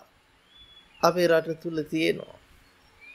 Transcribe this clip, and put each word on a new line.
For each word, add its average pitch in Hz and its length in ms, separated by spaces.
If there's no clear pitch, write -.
අපේ 170 260
රට 165 320
තුල 165 240
තියෙනවා. 160 540